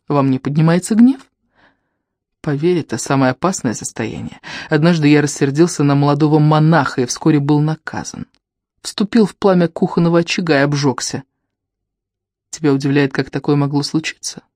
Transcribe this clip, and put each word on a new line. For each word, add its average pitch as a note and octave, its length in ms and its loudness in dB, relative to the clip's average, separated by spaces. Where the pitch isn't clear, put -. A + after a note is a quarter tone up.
во C#3+ 140 0
мне C3 180 0
поднимается D#3+ 560 0
гнев. B3 260 4
Поверь, D#3+ 380 0
это - 180 -6
самое C3+ 340 0
опасное E3+ 420 -4
состояние. - 680 -10
Однажды D#3 380 2
я D3 140 4
рассердился D3 600 0
на C#3+ 120 2
молодого C#3+ 440 2
монаха D3+ 640 2
и B2 40 0
вскоре D3+ 340 0
был D3 200 0
наказан. - 680 -8
Вступил - 440 0
в - 100 -4
пламя F3+ 320 2
кухонного E3+ 520 0
очага E3 400 0
и C#3 40 2
обжегся. C#3+ 600 -2
Тебя D3+ 200 -2
удивляет, C#3 400 0
как - 180 -6
такое D3 260 -2
могло C#3+ 280 -2
случиться? - 600 -8